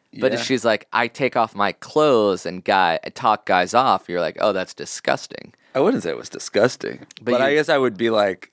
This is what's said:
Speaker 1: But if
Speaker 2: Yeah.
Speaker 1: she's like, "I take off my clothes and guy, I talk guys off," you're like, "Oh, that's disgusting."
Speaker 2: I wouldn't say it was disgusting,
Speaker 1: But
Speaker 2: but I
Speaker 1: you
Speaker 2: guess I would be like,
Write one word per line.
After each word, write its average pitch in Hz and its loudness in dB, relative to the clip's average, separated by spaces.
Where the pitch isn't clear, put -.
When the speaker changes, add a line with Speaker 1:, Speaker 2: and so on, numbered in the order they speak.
Speaker 1:
But 127 0
if 120 -4
Speaker 2:
Yeah. 117 -6
Speaker 1:
she's 120 -2
like, 110 0
"I 120 0
take 131 -4
off 113 0
my 101 0
clothes 113 2
and 90 -8
guy, 92 2
I - -10
talk 110 0
guys 90 2
off," 117 2
you're 87 -2
like, 78 -4
"Oh, 104 2
that's 92 -6
disgusting." - -6
Speaker 2:
I 131 0
wouldn't 156 0
say 85 -4
it 69 -4
was - -14
disgusting, - -2
Speaker 1:
But 117 -2
Speaker 2:
but 123 2
I 135 2
Speaker 1:
you 147 2
Speaker 2:
guess 151 0
I 156 4
would 123 0
be 113 0
like, 104 0